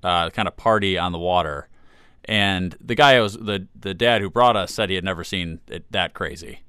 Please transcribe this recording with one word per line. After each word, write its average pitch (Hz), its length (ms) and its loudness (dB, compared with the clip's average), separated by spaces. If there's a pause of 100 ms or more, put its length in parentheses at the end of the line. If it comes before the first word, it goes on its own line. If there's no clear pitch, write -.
uh, 87 280 0
kind 107 180 -4
of - 80 -8
party 101 400 2
on 87 160 -2
the 85 60 -6
water. 82 500 -2 (560)
And 95 560 0
the - 140 -6
guy 127 220 8
who 120 60 4
was, 101 140 -2
the, 101 300 -6 (120)
the 98 140 -8
dad 117 300 2
who 98 80 -6
brought 120 260 4
us 92 160 -2
said 107 160 -2
he 92 60 -2
had 92 100 -2
never 90 200 -4
seen 87 440 -6
it 82 240 -12
that 90 220 -2
crazy - 540 -10